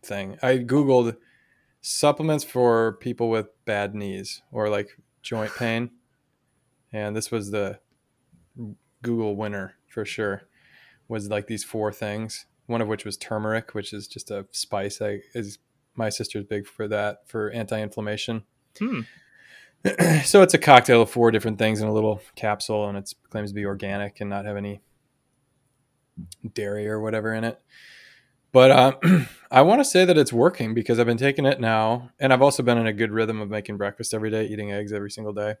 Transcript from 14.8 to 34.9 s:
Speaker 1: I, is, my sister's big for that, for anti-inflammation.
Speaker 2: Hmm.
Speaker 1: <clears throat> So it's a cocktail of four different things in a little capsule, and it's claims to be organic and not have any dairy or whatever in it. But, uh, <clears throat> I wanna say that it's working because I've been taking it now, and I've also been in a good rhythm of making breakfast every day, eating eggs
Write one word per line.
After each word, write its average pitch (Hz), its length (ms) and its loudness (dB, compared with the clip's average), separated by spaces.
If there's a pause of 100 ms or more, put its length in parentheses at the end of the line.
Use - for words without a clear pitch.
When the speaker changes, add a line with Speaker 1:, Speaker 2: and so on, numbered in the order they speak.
Speaker 1:
I, 104 180 -6 (140)
is, 101 240 -10 (360)
my 113 140 -4
sister's 104 360 -8
big 101 220 -8
for 107 220 -10
that, 104 400 -6
for 107 220 -6
anti-inflammation. 107 960 -8 (340)
Speaker 2:
Hmm. 214 260 -6
Speaker 1:
<clears throat> - 60 -20 (1160)
So 202 160 8
it's 185 100 6
a - 60 4
cocktail 127 420 8
of 113 80 4
four 117 220 4
different 110 280 -2
things 110 220 0
in 107 80 -2
a 107 60 -2
little 107 260 0 (160)
capsule, 104 500 -4
and 101 120 -6
it's 98 160 -14 (160)
claims 104 200 -8
to 98 40 -12
be 104 100 -6
organic 98 560 -8
and 104 80 -6
not 101 160 -6
have 104 140 -6
any 101 240 -10 (1700)
dairy 104 340 -6
or 107 140 -6
whatever 110 320 -4
in 110 120 -4
it. 113 140 -6 (960)
But, 131 180 10
uh, 135 540 6 (120)
<clears throat> - 140 -20
I 127 120 8
wanna 214 240 6
say 185 180 6
that 180 140 6
it's 131 160 2
working 117 400 2
because 117 240 0
I've 120 80 4
been 117 100 2
taking 139 300 0
it 135 140 2
now, 113 500 0 (100)
and 135 100 2
I've 127 120 6
also 139 200 4
been 120 140 4
in 113 100 0
a 110 60 0
good 107 180 -2
rhythm 110 300 -2
of 104 80 -8
making 104 300 -8
breakfast 101 340 -6
every 110 180 -4
day, 110 140 -2
eating 104 260 -8
eggs 101 220 -6